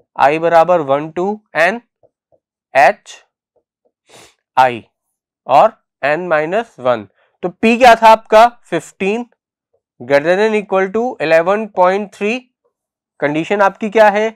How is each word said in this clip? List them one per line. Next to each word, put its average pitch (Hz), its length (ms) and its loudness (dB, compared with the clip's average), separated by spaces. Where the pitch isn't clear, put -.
I 143 220 0
बराबर 165 440 2
वन 143 300 -4
to 175 140 -6
N 190 200 -2
H 156 400 0
I 123 240 0
और 170 240 2
N 160 240 -4
minus 170 500 -4
वन। 120 280 -4
तो 180 60 -6
P 226 140 2
क्या 233 180 6
था 226 140 4
आपका, 220 360 4
फ़िफ़्टीन 202 560 -6
greater 143 360 0
than 214 240 -2
equal 190 340 -4
to 226 100 -4
इलेवन 170 440 0
पॉइंट 190 380 -2
थ्री, 214 240 -6
कंडीशन 160 420 -4
आपकी 196 280 -4
क्या 214 200 4
है, 214 260 -2